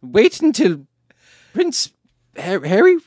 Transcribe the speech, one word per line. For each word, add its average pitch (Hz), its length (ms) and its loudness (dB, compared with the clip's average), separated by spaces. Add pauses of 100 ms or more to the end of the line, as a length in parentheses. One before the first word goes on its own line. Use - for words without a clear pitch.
Wait 196 400 0
until 180 460 0 (640)
Prince 339 380 -4 (460)
Har-, 175 280 -6
Harry? 339 420 4